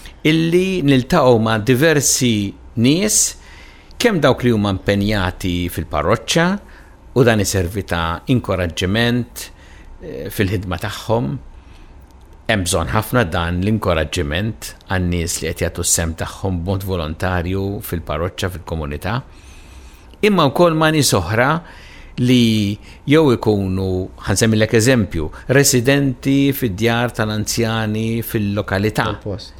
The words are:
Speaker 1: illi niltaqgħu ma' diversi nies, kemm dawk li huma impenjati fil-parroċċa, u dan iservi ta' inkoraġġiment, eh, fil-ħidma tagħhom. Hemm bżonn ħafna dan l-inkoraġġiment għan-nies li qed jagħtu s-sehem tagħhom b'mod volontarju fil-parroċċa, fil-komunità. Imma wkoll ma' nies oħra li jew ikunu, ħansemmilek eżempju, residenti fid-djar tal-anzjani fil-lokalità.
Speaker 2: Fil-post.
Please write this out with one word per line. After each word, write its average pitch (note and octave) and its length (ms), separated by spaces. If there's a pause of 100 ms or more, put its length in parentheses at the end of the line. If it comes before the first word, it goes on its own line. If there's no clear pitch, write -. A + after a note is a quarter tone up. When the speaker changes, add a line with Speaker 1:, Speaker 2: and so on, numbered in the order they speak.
(220)
Speaker 1:
illi E3+ 600
niltaqgħu C3+ 580
ma' A2 180
diversi A#2+ 920 (240)
nies, D#3 440 (800)
kemm G#3 220
dawk C3+ 240
li B2 60
huma G#2 200
impenjati F#2 1000
fil-parroċċa, F2 800 (600)
u B2+ 160
dan A2+ 160
iservi F#2+ 420
ta' E2+ 440
inkoraġġiment, A2 1120 (560)
eh, C#2+ 340
fil-ħidma F#2+ 480
tagħhom. A2+ 520 (1120)
Hemm G#2+ 200
bżonn E2+ 280
ħafna A2 340
dan E2+ 340
l-inkoraġġiment F2+ 1080 (160)
għan-nies F2 560
li - 80
qed E2+ 160
jagħtu E2 180
s-sehem E2 320
tagħhom F#2 480
b'mod F#2+ 220
volontarju F#2 800 (160)
fil-parroċċa, E2+ 720
fil-komunità. D#2+ 640 (1040)
Imma F#3+ 260
wkoll E3+ 300
ma' D#3 140
nies D#3 220
oħra A2 380 (640)
li A2+ 640 (240)
jew D3 300
ikunu, F#2+ 580 (260)
ħansemmilek A2 580
eżempju, G#2+ 540 (200)
residenti C#3 1040
fid-djar A#2 580
tal-anzjani A2 1120
fil-lokalità. G2+ 840
Speaker 2:
Fil-post. - 540